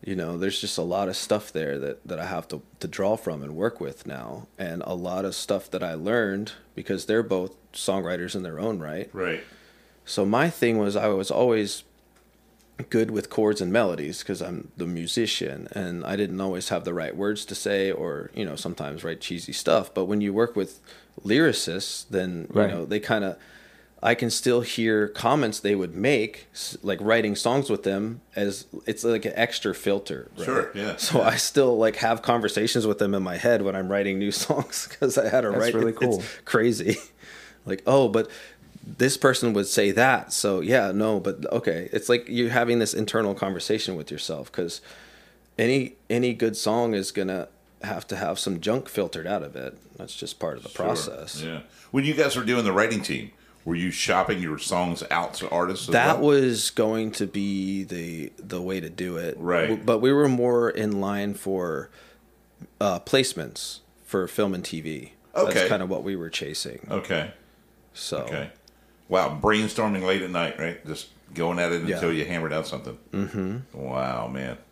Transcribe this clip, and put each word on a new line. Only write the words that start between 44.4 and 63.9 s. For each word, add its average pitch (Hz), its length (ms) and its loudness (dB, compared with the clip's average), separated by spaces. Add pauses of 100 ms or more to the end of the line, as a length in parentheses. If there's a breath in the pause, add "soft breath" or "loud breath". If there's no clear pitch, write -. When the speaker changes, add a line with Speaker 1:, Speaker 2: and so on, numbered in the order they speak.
Speaker 1:
'cause 85 280 -4 (800 loud breath)
any, 123 380 2 (120)
any 123 240 2
good 113 240 0
song 117 380 2
is 98 160 -2
gonna 95 380 -4 (340)
have 101 240 -8
to - 80 -8
have 95 240 -4
some 92 220 -2
junk 120 280 -2
filtered 85 380 -4
out 92 160 -2
of 71 140 -12
it. 65 200 -10 (200)
That's - 180 -14
just - 240 -10
part 76 200 -6
of - 40 -16
the - 60 -14
Speaker 2:
Sure, - 180 -4
Speaker 1:
process. 78 580 -6
Speaker 2:
yeah. 82 180 -8 (280 loud breath)
When 135 140 0
you 151 100 0
guys 143 220 2
were 123 80 -2
doing 120 200 2
the 101 60 2
writing 104 320 4
team, 64 300 -6 (320 soft breath)
were 82 100 0
you 87 160 0
shopping 92 500 2
your 78 200 -4
songs 87 500 0
out 82 240 0
to - 160 -8
artists 90 380 0
as - 40 0
Speaker 1:
That 131 280 6
Speaker 2:
well? 147 80 6 (100)
Speaker 1:
was 123 320 2
going 110 400 0
to 101 160 -4
be 98 560 -2
the, 85 560 -8
the 90 240 -8
way 92 160 -2
to 80 100 -6
do 87 280 -6
it. 85 240 -4
Speaker 2:
Right. 85 300 2
Speaker 1:
W-, 110 140 0
but 113 140 4
we 127 140 6
were 143 160 6
more 120 420 4
in 104 300 0
line 101 340 -2
for, 90 560 -2 (880 loud breath)
uh, 95 200 2
placements - 800 -2 (240)